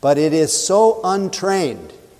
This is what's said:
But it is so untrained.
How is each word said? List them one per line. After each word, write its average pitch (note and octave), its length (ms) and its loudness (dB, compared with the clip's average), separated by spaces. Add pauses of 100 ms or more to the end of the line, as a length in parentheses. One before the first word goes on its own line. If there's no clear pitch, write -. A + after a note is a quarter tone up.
But C#3 180 2
it D3+ 140 2
is D#3 200 2
so A3 500 2
untrained. F#3 880 -4 (280)